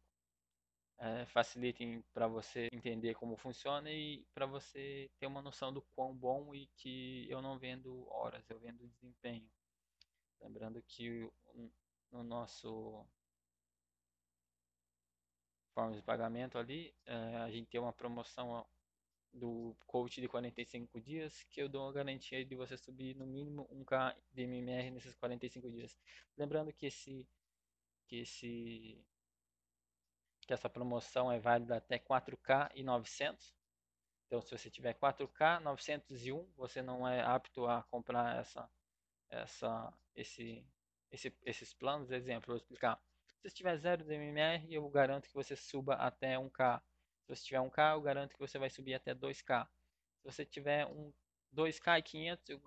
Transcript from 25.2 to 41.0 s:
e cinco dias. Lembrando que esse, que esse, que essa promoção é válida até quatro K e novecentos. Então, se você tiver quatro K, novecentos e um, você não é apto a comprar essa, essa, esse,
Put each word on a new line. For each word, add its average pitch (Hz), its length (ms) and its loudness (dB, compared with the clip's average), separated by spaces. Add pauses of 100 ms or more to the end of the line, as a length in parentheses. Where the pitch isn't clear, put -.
e - 20 0
cinco 123 220 -8
dias. 117 280 -10 (380)
Lembrando 151 340 0
que - 140 -10
esse, 131 420 -6 (800)
que 120 100 -8
esse, 113 840 -8 (1400)
que - 100 -2
essa 120 160 0
promoção 123 640 0
é 117 80 2
válida 120 380 6
até 120 200 0
quatro 127 380 2
K 139 380 6
e 135 80 -8
novecentos. 131 720 0 (720)
Então, 120 160 0
se - 80 -12
você 113 200 -8
tiver 123 220 -2
quatro 139 340 4
K, 165 340 4
novecentos 143 640 -4
e 131 40 -2
um, 160 140 -2 (100)
você 127 280 -6
não 127 260 0
é 123 140 4
apto 123 440 4
a 117 180 4
comprar 120 540 2
essa, 120 320 -6 (600)
essa, 113 680 -4 (160)
esse, 117 480 -10 (480)